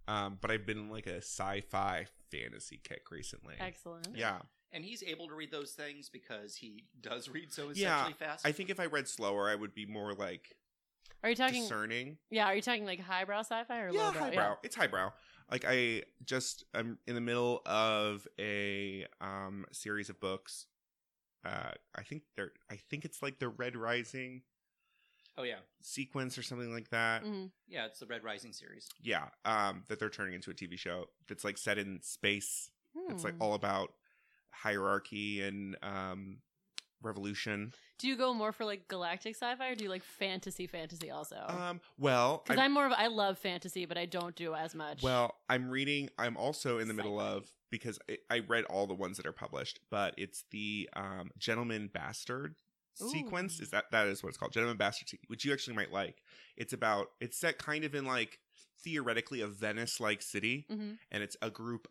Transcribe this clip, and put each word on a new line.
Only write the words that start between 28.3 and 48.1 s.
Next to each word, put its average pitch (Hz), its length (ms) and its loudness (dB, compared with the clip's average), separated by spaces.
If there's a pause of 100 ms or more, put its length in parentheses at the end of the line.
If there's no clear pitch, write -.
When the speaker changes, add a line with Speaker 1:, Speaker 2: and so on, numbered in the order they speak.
Speaker 3:
series. - 340 -16 (140)
Speaker 1:
Yeah, 82 280 2 (160)
um, 101 440 4
that 107 100 -2
they're 107 120 0
turning 95 240 -4
into 92 160 -8
a - 40 -8
T 98 120 -8
V 87 100 -10
show 87 300 -4 (220)
that's, 104 160 -10
like, 101 140 0
set 104 200 2
in 98 240 -4
space. - 680 0 (380)
It's, 185 160 -4
like, 170 120 -2
Speaker 2:
Hmm. 170 60 -4
Speaker 1:
all 107 120 4
about 98 400 2 (560)
hierarchy 101 920 2
and, 98 400 -2
um, 95 560 -4 (640)
revolution. 104 720 -4 (260)
Speaker 2:
Do 247 100 -2
you 269 80 0
go 254 180 2
more 214 180 0
for, 226 120 -6
like, 202 240 -6
galactic 180 460 -4
sci-fi, 247 360 -2
or 247 40 -2
do 220 100 -4
you 196 60 -2
like 185 120 -4
fantasy, 190 640 -4
fantasy 160 440 -8
also? 147 380 -8
Speaker 1:
Um, 175 320 -2 (180)
well, 131 400 8
Speaker 2:
'Cause - 180 2
Speaker 1:
I'm 262 80 10
Speaker 2:
I'm 277 80 8
more 285 140 6
of, 254 60 4
I 214 140 6
love 202 320 2
fantasy, 180 480 -2
but 165 100 -4
I 175 100 0
don't 175 300 -2
do 165 180 -2
as 160 200 -2
much. 151 280 -6
Speaker 1:
Well, 127 360 4 (100)
I'm 127 220 4
reading, 139 480 2
I'm 117 180 2
also 123 420 2
in 110 100 2
the 110 60 -2
middle 104 260 0
Speaker 2:
Sci-fi. 101 160 2
Speaker 1:
of, 98 160 -8 (180)
because 113 280 -4 (120)